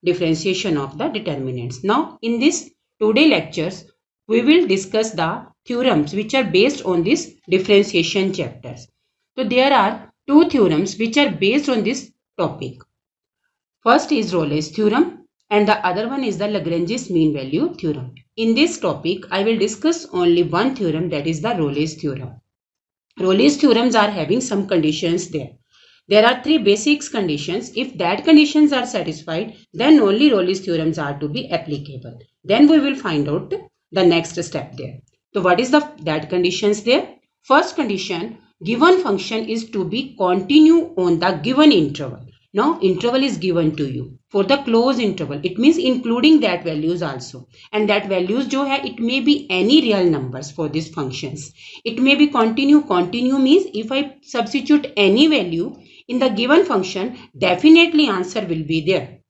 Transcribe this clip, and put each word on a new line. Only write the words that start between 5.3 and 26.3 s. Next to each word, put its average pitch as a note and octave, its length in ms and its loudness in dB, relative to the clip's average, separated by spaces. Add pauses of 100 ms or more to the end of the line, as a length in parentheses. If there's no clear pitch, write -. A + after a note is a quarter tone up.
theorems G#3+ 480 -2
which G#3+ 200 -4
are C4 100 2
based G3+ 400 0
on F3 180 0
this A#3+ 320 -2 (160)
differentiation F#3+ 800 0
chapters. - 540 -10 (500)
So C4 60 -4
there B3+ 300 2
are A3 400 0 (160)
two D4+ 200 6
theorems F#3+ 480 0
which A3+ 220 -2
are C#4 120 2
based G3+ 380 0
on A#3 140 0
this A3 300 -6 (260)
topic. - 360 -6 (1080)
First C4+ 300 2
is A3 200 -2
Rolle's D#3 380 -2
theorem A3+ 540 0 (260)
and G#3 160 4
the G#3 200 0
other G3+ 220 -4
one C4+ 160 -6
is F#3+ 140 -4
the G#3 100 -4
Lagrange's E3+ 600 -4
mean D#3+ 240 2
value C#3+ 420 -4
theorem. C3+ 400 -8 (220)
In A3+ 180 0
this D#4 240 0
topic, F3 520 -4
I G3 140 -2
will A3+ 120 0
discuss A3 560 -2
only F3 300 2
one F3+ 320 -2
theorem, E3+ 360 -4
that D3 160 -4
is D#3+ 140 -4
the A3+ 140 -4
Rolle's D3+ 400 -4
theorem. C3 460 -10 (760)
Rolle's G#3+ 380 2
theorems A#3+ 380 2
are G#3+ 160 4
having F#3 300 -2
some G3+ 260 -4
conditions E3 640 -2
there. D3 200 -8 (580)
There G#3+ 180 6
are B3+ 160 0